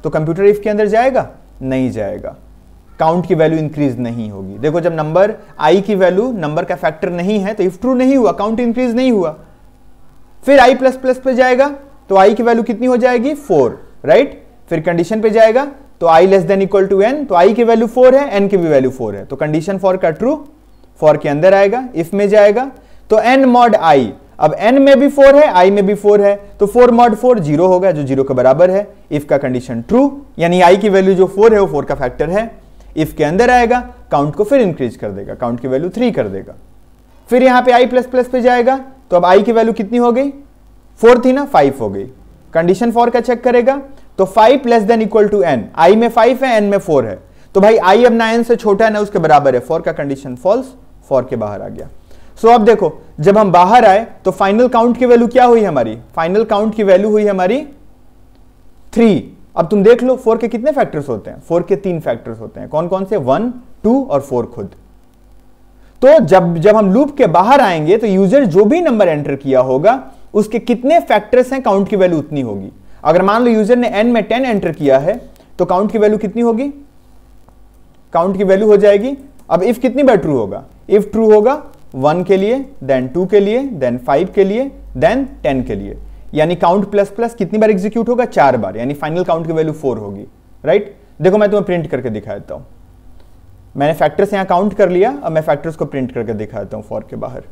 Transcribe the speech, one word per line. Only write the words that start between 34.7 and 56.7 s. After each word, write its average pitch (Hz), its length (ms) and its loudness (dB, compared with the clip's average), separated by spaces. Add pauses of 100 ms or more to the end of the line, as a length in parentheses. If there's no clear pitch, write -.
कर 107 160 -10
देगा, 98 240 -12
काउंट 120 240 -6
की 135 80 -10
वैल्यू 139 220 -4
थ्री 226 220 -4
कर 127 160 -4
देगा। 95 280 -12 (760)
फिर 254 140 2
यहाँ 247 180 4
पे 247 120 2
i 247 160 4
प्लस 247 160 -2
प्लस 247 220 -2
पे 254 140 -4
जाएगा 247 420 0 (280)
तो 180 60 2
अब - 100 2
i 202 160 4
की 233 80 -2
वैल्यू 226 220 0
कितनी 220 240 -4
हो 240 140 2
गई? 269 180 -2 (720)
फ़ोर 240 240 6
थी 254 80 2
ना, 285 120 -2
फ़ाइव 143 340 0
हो 107 100 -6
गई। 98 160 -10 (480)
कंडीशन 185 380 0
for 233 200 0
का 240 80 0
चेक 240 240 -4
करेगा 247 380 0 (360)
तो 190 80 2
फ़ाइव 233 360 4
less 233 260 0
than 226 160 2
equal 214 260 0
to 208 180 0
n, 131 140 -2 (180)
i 180 160 6
में 233 140 2
फ़ाइव 240 340 0
है, 240 160 0
n 208 40 0
में 202 140 0
फ़ोर 147 280 0
है, 95 120 -8 (380)
तो 190 60 4
भाई 220 160 4
i 233 280 4
अब 233 80 4
ना 226 200 0
n 233 100 0
से 233 120 0
छोटा 208 300 0
है 220 80 2
ना 208 60 -4
उसके 208 200 -4
बराबर 143 360 2
है, 120 120 0
for 165 180 -4
का 170 60 -4
कंडीशन 139 440 -8
फॉल्स, 226 300 -2 (460)
for 127 180 0
के 131 60 -6
बाहर 104 260 -8
आ 101 60 -12
गया। - 200 -16 (500)
So 220 120 2
अब 233 160 4
देखो, 202 260 2 (280)
जब 196 180 2
हम 202 140 2
बाहर 196 340 4
आए 208 200 4 (200)
तो 190 60 0
फाइनल 202 360 0
काउंट 233 300 0
की 254 80 0
वैल्यू 240 220 4
क्या 247 180 2
हुई 233 180 4
हमारी? 123 340 -2 (180)
फाइनल 180 300 -2
काउंट 214 300 -2